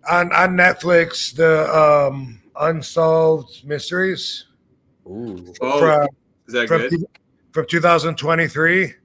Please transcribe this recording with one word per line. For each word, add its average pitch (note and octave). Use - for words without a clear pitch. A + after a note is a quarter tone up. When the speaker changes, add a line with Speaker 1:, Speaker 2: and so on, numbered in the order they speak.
Speaker 1:
on, F3
on F3+
Netflix, F3
the, D#3+
um, C#3
Unsolved D#3+
Mysteries F3
Speaker 2:
Ooh. F#2
Speaker 3:
Oh, C3+
Speaker 1:
from, D3
Speaker 3:
is A2+
that A#2
Speaker 1:
from D#3+
Speaker 3:
good? C3
Speaker 1:
two-, E3+
from D#3+
two E3+
thousand E3
twenty-three. E3